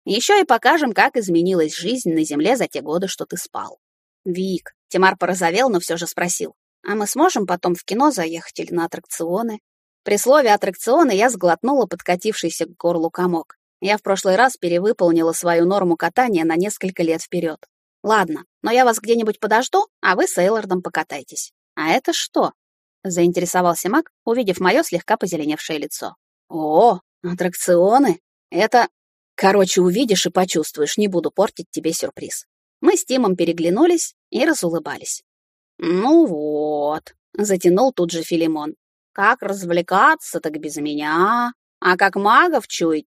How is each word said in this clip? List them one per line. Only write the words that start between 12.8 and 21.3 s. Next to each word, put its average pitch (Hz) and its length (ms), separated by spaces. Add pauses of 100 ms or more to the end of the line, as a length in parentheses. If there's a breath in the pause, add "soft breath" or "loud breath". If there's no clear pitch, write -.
комок. 175 460 (240)
Я 202 160
в - 40
прошлый 190 340
раз 247 220
перевыполнила 175 720
свою 170 340
норму 185 300
катания 175 480
на 160 120
несколько 185 480
лет 165 180
вперед. 165 380 (440)
"Ладно, 202 420 (180)
но 214 80
я 247 120
вас 226 160
где-нибудь 220 400
подожду, 247 480 (140)
а 180 140
вы 320 120
с - 100
Эйлордом 190 440
покатайтесь". - 720 (220)